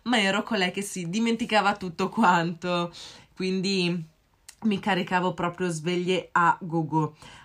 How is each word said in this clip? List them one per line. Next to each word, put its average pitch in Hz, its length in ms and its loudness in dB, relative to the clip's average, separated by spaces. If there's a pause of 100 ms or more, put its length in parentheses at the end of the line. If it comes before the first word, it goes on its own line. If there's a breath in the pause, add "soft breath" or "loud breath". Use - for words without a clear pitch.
ma 233 180 2
ero 196 220 2
colei 190 300 -2
che 190 100 -6
si 185 260 -8
dimenticava 214 680 0
tutto 185 320 -4
quanto, 175 840 2 (440 loud breath)
quindi 185 760 -2 (520)
mi 208 140 2
caricavo 180 560 0
proprio 180 340 -2
sveglie 175 640 -2
a 170 280 4
go 165 240 -2
go. 156 320 0 (280 loud breath)